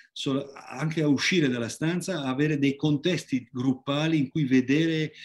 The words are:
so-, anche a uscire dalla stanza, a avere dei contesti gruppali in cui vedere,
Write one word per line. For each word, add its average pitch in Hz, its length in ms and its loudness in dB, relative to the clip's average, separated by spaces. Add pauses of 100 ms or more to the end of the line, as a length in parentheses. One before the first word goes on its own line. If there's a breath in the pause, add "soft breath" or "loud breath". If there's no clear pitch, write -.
(120)
so-, 139 420 -4
anche 156 480 -6
a 151 60 2
uscire 147 400 2
dalla 120 220 -2
stanza, 175 520 -2
a 135 60 -4
avere 143 320 0
dei 139 160 2
contesti 147 720 -2
gruppali 139 680 0
in 131 100 0
cui 156 140 0
vedere, 151 680 2 (120)